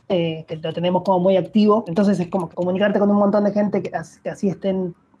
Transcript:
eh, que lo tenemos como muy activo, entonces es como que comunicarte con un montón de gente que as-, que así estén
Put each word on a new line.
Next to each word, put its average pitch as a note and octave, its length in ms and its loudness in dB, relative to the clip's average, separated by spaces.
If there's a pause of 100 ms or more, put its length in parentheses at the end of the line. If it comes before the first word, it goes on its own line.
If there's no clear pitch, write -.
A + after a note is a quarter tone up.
(120)
eh, E3 360 -2
que D#3+ 100 -10
lo D#3+ 160 -8
tenemos F3+ 300 -2
como F#3+ 160 2
muy F#3+ 180 4
activo, G#3 500 2
entonces G3 320 2
es E3+ 80 -4
como F3+ 220 -4
que - 60 -20
comunicarte F#3 420 0
con G3+ 140 2
un G#3 60 4
montón G3+ 260 2
de G3+ 80 0
gente G#3 320 -2
que - 120 -8
as-, - 240 -12
que F#3 120 -10
así G3 180 -2
estén F#3 460 -4 (240)